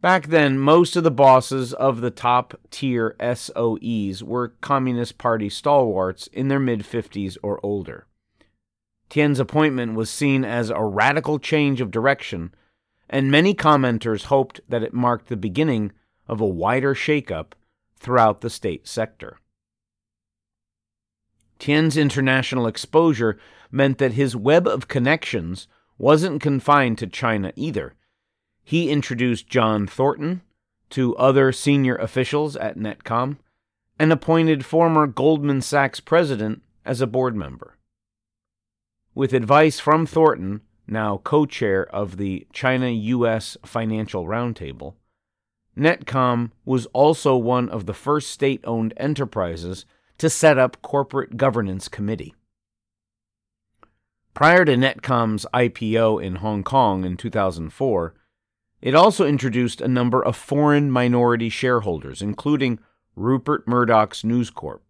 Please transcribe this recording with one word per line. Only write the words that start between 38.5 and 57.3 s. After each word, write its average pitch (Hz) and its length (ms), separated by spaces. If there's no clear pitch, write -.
With 131 160
advice 139 480
from 156 260
Thornton, 107 540
now 107 380
co-chair 120 680
of 101 240
the 95 360
China 127 380
U 117 360
S 110 380
Financial 110 640
Roundtable, 92 680
Netcom 123 720
was 131 220
also 147 500
one 123 320
of 98 180
the 98 80
first 143 360
state-owned 117 640
enterprises 95 880
to 160 100
set 151 300
up - 240
corporate 135 540
governance 107 520
committee. 101 460
Prior 170 300
to 143 120
Netcom's 120 760
I 123 140
P 113 300
O 110 200
in 90 180
Hong 104 260
Kong 104 420
in 90 120
two 117 140